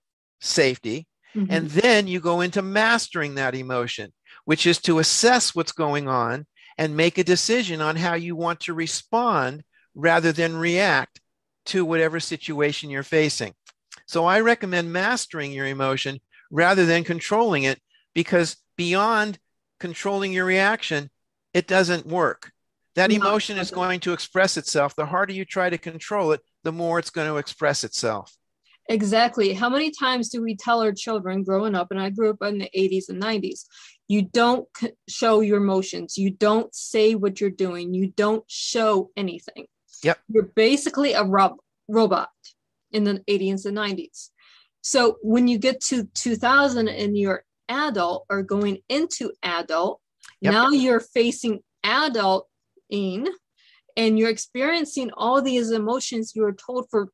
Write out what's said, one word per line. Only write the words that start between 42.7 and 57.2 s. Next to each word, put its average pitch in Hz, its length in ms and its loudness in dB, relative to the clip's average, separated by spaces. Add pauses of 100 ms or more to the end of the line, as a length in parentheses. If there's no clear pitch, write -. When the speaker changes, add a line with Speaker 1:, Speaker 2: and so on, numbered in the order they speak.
Speaker 2:
in 214 140 0
the 196 240 0
eighties 196 380 0
and 202 100 -6
nineties. 196 560 -8 (480)
So 240 420 2
when 233 240 4
you 240 120 2
get 262 240 0
to 240 300 -2
two 240 220 -2
thousand 247 540 2
and 208 280 -2
you're 196 280 0 (240)
adult 214 600 -2
or 196 140 -2
going 202 360 -2 (100)
into 285 420 -2 (140)
adult, 170 560 -2 (400)
Speaker 1:
Yep. 156 120 2
Speaker 2:
now 240 180 4
you're 254 280 4
facing 233 640 0 (260)
adulting 208 1400 -2 (680)
and 220 220 4
you're 226 120 4
experiencing 269 840 -2
all 247 260 2
these 247 280 0
emotions 226 640 -2
you 220 80 0
were 208 120 2
told 247 360 -8
for 202 240 -2